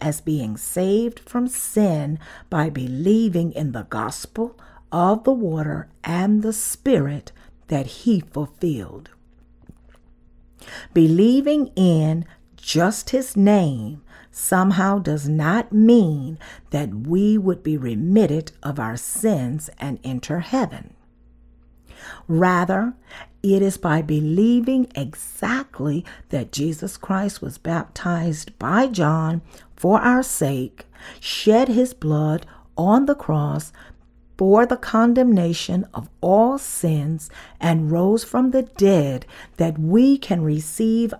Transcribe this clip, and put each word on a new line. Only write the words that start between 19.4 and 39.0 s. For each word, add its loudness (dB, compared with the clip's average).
and -8
enter -6
heaven. -6
Rather, 2
it 4
is 0
by 0
believing 0
exactly -6
that -6
Jesus -6
Christ -4
was -12
baptized -4
by 0
John 0
for 2
our 2
sake, -4
shed 0
his 0
blood -4
on 2
the 2
cross, -4
bore 4
the -2
condemnation 2
of -10
all 4
sins, -4
and 2
rose 2
from 0
the 2
dead, 2